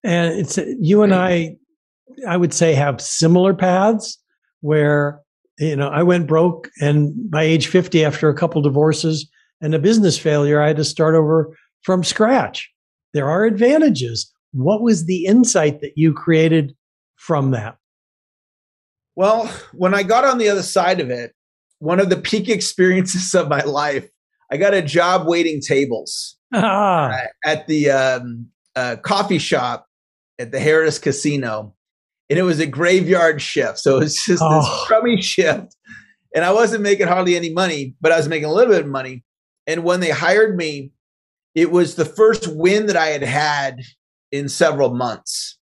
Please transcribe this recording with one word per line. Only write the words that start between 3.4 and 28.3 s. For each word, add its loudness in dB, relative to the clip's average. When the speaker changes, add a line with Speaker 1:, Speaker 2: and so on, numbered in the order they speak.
Speaker 1:
paths 0
where, 0
you -2
know, -2
I 0
went 2
broke, 0
and 2
by 0
age 2
fifty, 2
after 0
a 2
couple -2
divorces 0
and -4
a 0
business 4
failure, 2
I 4
had 0
to -2
start 0
over 2
from 0
scratch. -2
There -2
are 0
advantages. 0
What 0
was 0
the -2
insight 2
that -12
you 4
created 2
from -2
that? -6
Speaker 2:
Well, 0
when 0
I 0
got 2
on 2
the 2
other 0
side 0
of -6
it, -10
one 0
of 2
the 2
peak -4
experiences 0
of 2
my -2
life, -4
I -4
got 2
a 0
job 0
waiting 0
tables -4
Speaker 1:
Ah. 0
Speaker 2:
uh, -6
at -2
the, 0
um, -2